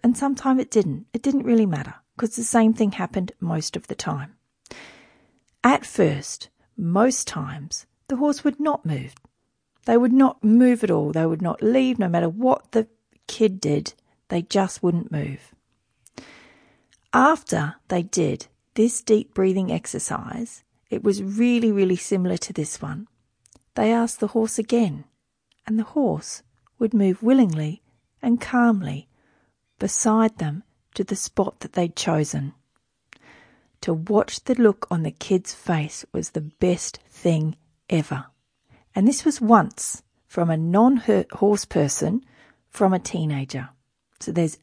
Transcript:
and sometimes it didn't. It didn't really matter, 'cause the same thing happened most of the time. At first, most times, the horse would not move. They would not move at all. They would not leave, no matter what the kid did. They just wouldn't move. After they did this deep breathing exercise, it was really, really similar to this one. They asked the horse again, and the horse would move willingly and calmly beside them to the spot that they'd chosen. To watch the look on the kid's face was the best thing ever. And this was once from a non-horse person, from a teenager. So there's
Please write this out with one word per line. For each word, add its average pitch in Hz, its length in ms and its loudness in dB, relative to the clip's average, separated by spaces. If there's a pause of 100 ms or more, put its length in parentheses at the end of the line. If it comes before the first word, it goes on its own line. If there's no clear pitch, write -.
and 240 160 2
sometimes 269 420 0
it - 120 -6
didn't. 180 420 0
It 233 80 -8
didn't 277 220 0
really 226 220 4
matter, 143 280 -6 (220)
'cause 226 200 -4
the 233 60 -8
same 220 320 4
thing 208 180 0
happened 185 480 -6
most 165 360 -4
of 156 100 -12
the 160 80 -8
time. 151 400 -8 (1300)
At 254 220 2
first, - 640 -2 (280)
most 208 500 0
times, 147 600 -10 (220)
the 269 80 -4
horse 285 280 0
would 285 160 -2
not 294 240 -2
move. 135 300 -6 (720)
They 233 100 4
would 247 160 4
not 262 320 4
move 240 400 6
at 190 60 2
all. 151 220 0
They 160 120 2
would 165 180 0
not 165 200 -4
leave, 247 360 2
no 190 100 0
matter 170 200 0
what 233 440 0
the 226 160 0 (380)
kid 196 340 0
did. - 340 -2 (340)
They 175 140 -2
just - 400 -2
wouldn't 170 300 -2
move. 143 420 -8 (1600)
After 165 640 0 (120)
they 175 140 -2
did 151 440 -2 (280)
this 233 280 2
deep - 320 2
breathing 190 360 0
exercise, - 920 -8 (280)
it 202 120 -6
was 202 200 0
really, 226 500 2
really 190 240 2
similar 180 420 -2
to - 140 -10
this - 280 -8
one. 151 280 -10 (680)
They 214 180 2
asked 233 280 0
the 208 80 0
horse 220 300 -2
again, 208 460 0 (640)
and 220 120 -2
the 214 60 -2
horse 185 580 -2 (360)
would 226 160 0
move 196 280 2
willingly 185 600 2 (400)
and 240 180 0
calmly 202 680 0 (720)
beside 220 600 0
them 156 260 -4 (300)
to 196 100 -2
the 196 100 -6
spot - 460 -4
that - 140 -16
they'd 175 200 -2
chosen. 147 600 -4 (1300)
To 170 120 -2
watch - 500 -2
the 254 100 0
look 226 360 2
on 165 120 -2
the 156 80 -4
kid's - 440 -2
face - 580 -6
was - 180 -6
the 165 100 -6
best 175 580 -4 (100)
thing 156 480 0 (320)
ever. 147 380 -2 (680)
And 196 120 2
this 285 180 2
was 285 160 0
once - 640 2 (240)
from 170 240 -2
a 160 60 0
non-horse 202 1080 2
person, 160 600 -2 (440)
from 190 240 0
a 185 60 0
teenager. 139 720 -6 (500)
So - 120 -10
there's 165 300 -2